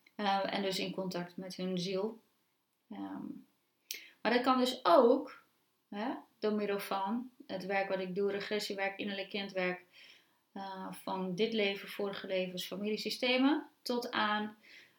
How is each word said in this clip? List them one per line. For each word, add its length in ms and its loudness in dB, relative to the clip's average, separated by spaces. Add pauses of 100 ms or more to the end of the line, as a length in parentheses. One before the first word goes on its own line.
(140)
Eh, 400 0
en 80 0
dus 160 0
in 140 -4
contact 440 -6
met 180 -10
hun 240 -2
ziel. 420 -2 (680)
Ehm, 360 -8 (960)
maar 120 2
dat 100 4
kan 160 4
dus 240 2
ook, 640 6 (440)
hè, 260 -4 (240)
door 140 2
middel 280 0
van 520 -2 (140)
het 200 -4
werk 220 2
wat 100 2
ik 160 -4
doe, 160 2
regressiewerk, 680 -2
innerlijk 300 -4
kindwerk, 560 -2 (680)
eh, 400 -8
van 420 -4
dit 180 2
leven, 360 0
vorige 380 -6
levens, 400 -2
familiesystemen, 1000 2 (160)
tot 280 -2
aan, 460 0 (420)